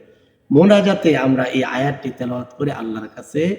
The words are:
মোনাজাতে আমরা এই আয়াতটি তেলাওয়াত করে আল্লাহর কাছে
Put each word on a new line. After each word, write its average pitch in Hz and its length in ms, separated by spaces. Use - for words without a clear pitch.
মোনাজাতে 190 680
আমরা 131 280
এই 127 80
আয়াতটি 135 360
তেলাওয়াত 123 460
করে 143 160
আল্লাহর 110 440
কাছে 143 260